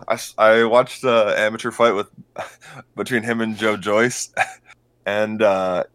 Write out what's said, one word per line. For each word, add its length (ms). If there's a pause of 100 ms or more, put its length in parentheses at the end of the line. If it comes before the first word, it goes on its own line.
I 60
s-, 240
I 260
watched 380
the 360
amateur 340
fight 240
with 120 (440)
<laughs> 440
between 280
him 180
and 160
Joe 180
Joyce, 580 (360)
<laughs> 360
and, 360
uh, 420 (120)